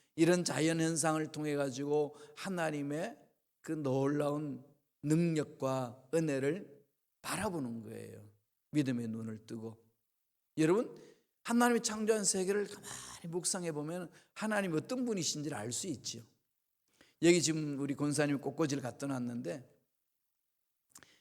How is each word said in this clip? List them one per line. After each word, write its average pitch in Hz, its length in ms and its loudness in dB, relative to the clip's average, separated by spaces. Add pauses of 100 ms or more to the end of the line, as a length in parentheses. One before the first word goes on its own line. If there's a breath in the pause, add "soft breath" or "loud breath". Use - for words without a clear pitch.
(160 soft breath)
이런 170 280 6
자연 160 360 2
현상을 160 520 2
통해 151 240 -2
가지고 143 600 0 (220 loud breath)
하나님의 160 800 -4 (440)
그 - 100 -6
놀라운 147 920 0 (380)
능력과 143 1120 0
은혜를 156 560 0 (520)
바라보는 151 600 -4
거예요. 107 400 -12 (500)
믿음의 127 360 2
눈을 110 380 -6
뜨고. 113 360 -10 (760)
여러분, 170 360 4 (500 loud breath)
하나님이 240 380 4
창조한 214 420 0
세계를 190 440 0
가만히 - 600 -14
묵상해 170 440 -2
보면 156 380 -6 (240 loud breath)
하나님이 202 440 0
어떤 254 280 -2
분이신지를 151 520 -2
알 107 140 -6
수 - 160 -4
있지요. 117 360 -8 (1000 soft breath)
여기 175 200 8
지금 147 380 0
우리 139 160 -2
권사님 147 440 2
꽃꽂이를 139 420 -2
갖다 131 260 -6
놨는데, 127 640 -6 (1500 soft breath)